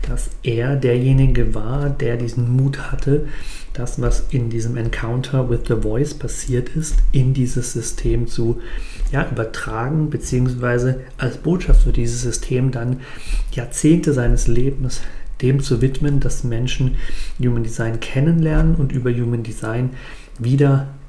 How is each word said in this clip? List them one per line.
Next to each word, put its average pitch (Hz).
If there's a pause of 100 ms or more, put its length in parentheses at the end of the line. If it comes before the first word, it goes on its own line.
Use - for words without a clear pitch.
dass - (120)
er 123
derjenige 127
war, 135
der 120
diesen 120
Mut 135
hatte, - (480)
das, 123
was 120
in 117
diesem 117
Encounter 120
with 117
the 117
Voice 107
passiert -
ist, - (160)
in 131
dieses 123
System 117
zu, 117 (520)
ja, -
übertragen, 120
beziehungsweise 127 (160)
als 123
Botschaft 175
für 117
dieses 120
System 127
dann 120 (520)
Jahrzehnte 156
seines 120
Lebens 131 (420)
dem 131
zu 123
widmen, 139
dass 127
Menschen 127 (420)
Human 120
Design 113
kennenlernen 160
und 139
über 123
Human 117
Design 117 (500)
wieder 135 (200)